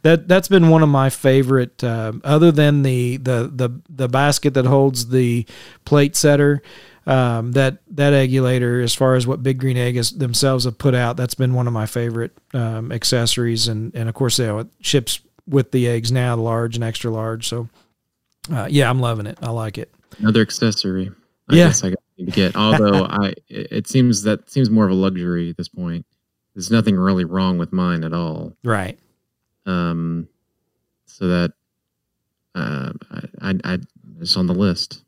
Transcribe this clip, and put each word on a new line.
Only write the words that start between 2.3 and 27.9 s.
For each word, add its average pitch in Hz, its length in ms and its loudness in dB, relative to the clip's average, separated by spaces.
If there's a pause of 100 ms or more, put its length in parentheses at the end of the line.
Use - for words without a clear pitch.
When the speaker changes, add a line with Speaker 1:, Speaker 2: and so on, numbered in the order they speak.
Speaker 1:
than 147 300 4
the, 127 340 0
the, 123 380 -2
the, 123 340 -4
the 131 200 -4
basket 143 460 2
that 127 120 2
holds 131 420 2
the 120 380 2 (400)
plate 143 300 2
setter, 143 460 4 (440)
um, 123 460 0
that, 131 260 0 (140)
that 143 200 2
Eggulator, 127 720 2
as 113 100 -2
far 131 200 4
as 123 120 2
what 131 160 -4
Big 131 160 -2
Green 127 200 -2
Egg 123 180 -2
is, 120 140 -2
themselves 131 560 0
have 117 100 -4
put 135 180 0
out, 120 220 0
that's 123 180 -4
been 127 200 0
one 123 120 0
of 120 60 -4
my 107 140 -4
favorite, 117 500 -6 (160)
um, 113 400 -6
accessories. 117 760 0
And, 110 300 -6
and 113 140 -4
of - 40 -10
course, 123 240 0
you 123 60 0
know, 107 140 -4
it 117 80 -8 (160)
ships - 380 -2 (260)
with 139 260 0
the 123 160 2
eggs 117 240 -2
now, 123 240 0
the 113 60 -2
large 117 320 -2
and 117 100 -4
extra 113 260 -6
large. 113 380 -6
So, 117 220 -8 (840)
uh, 113 180 -4
yeah, 135 200 2
I'm 127 100 -2
loving 117 260 -4
it. - 140 -14
I 120 80 -10
like 110 300 -8
it. - 120 -14 (280)
Speaker 2:
Another 117 240 2
accessory, 95 680 -2 (380)
I 143 60 2
Speaker 1:
Yeah. 170 140 8
Speaker 2:
guess 113 140 2
I 92 120 -2 (240)
need 90 80 -10
to 92 40 -6
get. 95 260 0
Although 104 480 2
Speaker 1:
<laughs> - 40 -4
Speaker 2:
I, 101 200 -2 (200)
it, - 240 -12
it 107 160 -6
seems, 123 360 2
that 107 260 -2
seems 131 180 0
more 110 160 4
of 95 60 2
a 92 40 2
luxury 87 540 -2
at 85 80 -10
this 87 120 -10
point. 85 360 -8 (500)
There's 92 160 -10
nothing 110 260 2
really 92 280 0
wrong 92 320 -2
with 85 160 -4
mine 87 320 -2